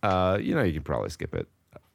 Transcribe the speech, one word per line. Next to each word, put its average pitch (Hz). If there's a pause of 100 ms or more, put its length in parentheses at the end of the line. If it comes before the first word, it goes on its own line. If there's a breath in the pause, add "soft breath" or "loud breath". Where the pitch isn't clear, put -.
uh, 95
you -
know, 147
you 87
can 76
probably 55
skip -
it. 50 (480)